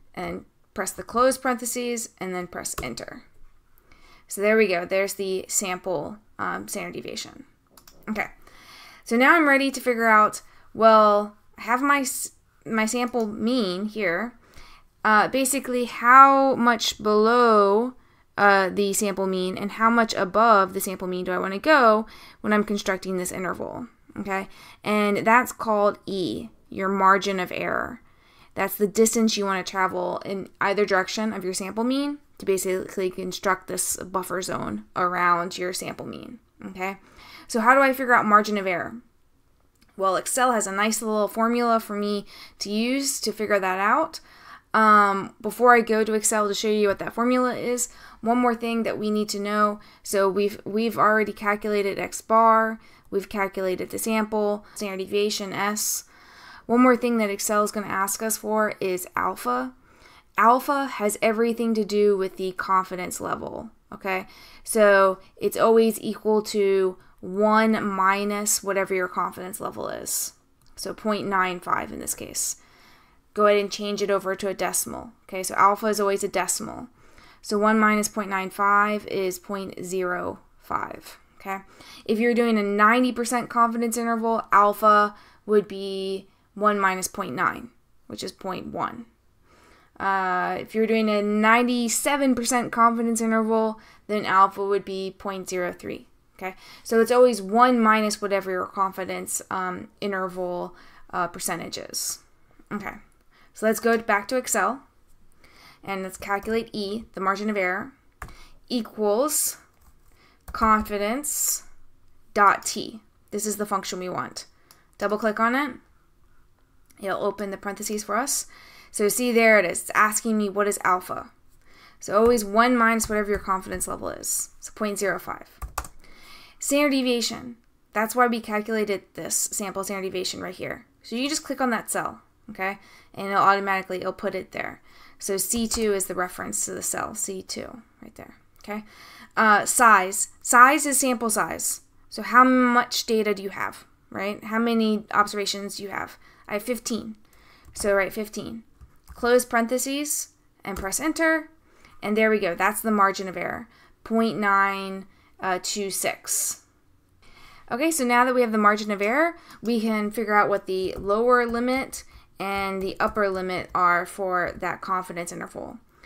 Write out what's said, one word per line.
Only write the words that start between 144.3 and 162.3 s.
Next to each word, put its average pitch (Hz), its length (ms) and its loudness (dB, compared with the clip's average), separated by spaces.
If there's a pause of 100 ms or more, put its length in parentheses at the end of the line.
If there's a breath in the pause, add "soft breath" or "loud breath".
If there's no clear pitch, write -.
How 220 140 -4
many 220 540 0
observations 202 640 -2
do 202 60 -12
you 202 60 -12
have? - 300 -10 (280 soft breath)
I - 80 -10
have 208 80 -4
fifteen. 220 540 -6 (560 soft breath)
So 202 220 0
write 190 180 0
fifteen. 220 520 -10 (500)
Close 247 300 4
parentheses 254 880 -2 (340)
and 190 120 -8
press 190 220 -6
enter. 320 520 -2 (520 soft breath)
And 208 140 -2
there 220 140 4
we 214 80 2
go. 208 160 -2
That's 202 260 0
the 226 100 -2
margin 196 380 2
of 175 80 -10
error, - 320 -8 (360 soft breath)
point 226 340 0
nine, 196 680 0 (320 soft breath)
uh, 185 240 -2
two 196 280 -4
six. - 720 -4 (1080 loud breath)
Okay, 294 200 0
so 294 140 -2
now 240 200 4
that 254 100 0
we 247 80 4
have 226 100 0
the 220 60 2
margin 214 320 4
of 196 100 -4
error, 302 360 0 (260 loud breath)
we 226 180 0
can 214 300 -2
figure 208 240 -4
out 208 140 4
what 196 180 0
the 190 320 -4
lower 233 480 2
limit 247 580 -4 (340 soft breath)